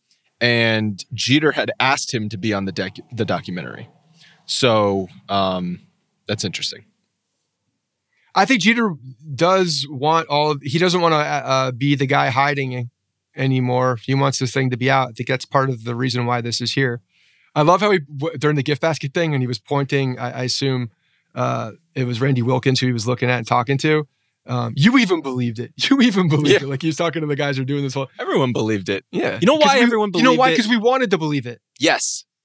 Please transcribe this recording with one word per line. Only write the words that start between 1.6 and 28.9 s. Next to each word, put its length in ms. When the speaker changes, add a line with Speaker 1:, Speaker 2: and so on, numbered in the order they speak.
Speaker 1:
asked 340
him 160
to 80
be 160
on 120
the 80
dec-, 260
the 140
documentary. 640
So, 640
um, 520
that's 160
interesting. 420
Speaker 2:
I 100
think 160
Jeter 320
does 540
want 380
all 240
of, 120
he 160
doesn't 220
wanna, 160
uh, 20
uh, 260
be 240
the 120
guy 220
hiding 600
anymore. 640
He 180
wants 240
this 120
thing 200
to 60
be 120
out. 200
I 20
think 180
that's 160
part 240
of 140
the 120
reason 300
why 160
this 200
is 120
here. 280
I 60
love 200
how 100
he, 80
w-, 380
during 180
the 80
gift 180
basket 320
thing, 220
and 80
he 40
was 120
pointing, 580
I, 140
I 120
assume, 460
uh, 380
it 120
was 140
Randy 220
Wilkins 380
who 80
he 60
was 140
looking 220
at 80
and 100
talking 320
to. 280
Um, 280
you 220
even 240
believed 380
it. 180
<laughs> 120
You 120
even 260
believed 340
Speaker 1:
Yeah. 60
Speaker 2:
it. 20
Like, 120
he 60
was 100
talking 240
to 60
the 80
guys 220
who 40
are 40
doing 180
this 100
whole 140
Speaker 1:
Everyone 320
believed 380
it. 220